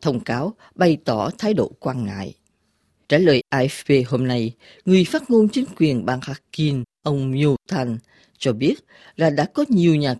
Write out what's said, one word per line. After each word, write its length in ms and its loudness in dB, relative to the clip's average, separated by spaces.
thông 180 -2
cáo 340 -4
bày 300 2
tỏ 320 -2
thái 160 -2
độ 260 -2
quan 260 -6
ngại. 280 -10
Trả 80 4
lời 320 4
A 100 0
F 440 0
P 40 -6
hôm 200 -2
nay, 240 -2
người 200 4
phát 240 -6
ngôn 200 4
chính 160 -4
quyền 280 0
bang 220 -2
Rakhine, 560 -4
ông 280 -2
Nhu 240 2
Thanh, 280 -4
cho 160 -2
biết 220 0
là 140 2
đã 160 0
có 240 -2
nhiều 260 4
nhà 240 0